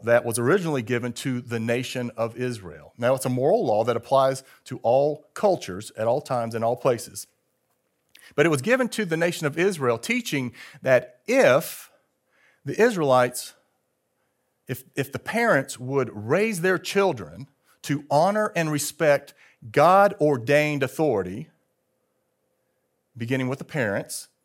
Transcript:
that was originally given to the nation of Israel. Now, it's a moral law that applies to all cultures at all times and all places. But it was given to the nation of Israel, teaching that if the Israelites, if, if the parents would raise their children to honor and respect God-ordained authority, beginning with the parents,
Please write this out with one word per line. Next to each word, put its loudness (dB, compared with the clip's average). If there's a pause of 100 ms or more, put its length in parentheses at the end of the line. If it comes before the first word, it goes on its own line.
that 4
was -4
originally 0
given -4
to -6
the -6
nation -4
of -4
Israel. -10
Now, 2
it's -4
a -2
moral 0
law 2
that 0
applies 0 (220)
to -12
all 0
cultures -2
at -2
all 0
times -4
and -4
all 0
places. -2 (1080)
But 4
it 4
was 0
given 2
to -4
the -2
nation -2
of -6
Israel, 0
teaching -4 (260)
that 2
if 2 (720)
the -4
Israelites, 2 (1120)
if, -10 (100)
if -6
the -6
parents 0
would -2
raise -2
their 2
children -2 (360)
to -4
honor 2
and -2
respect 0 (360)
God-ordained 4
authority, -2 (1600)
beginning -4
with -4
the -14
parents, -4 (160)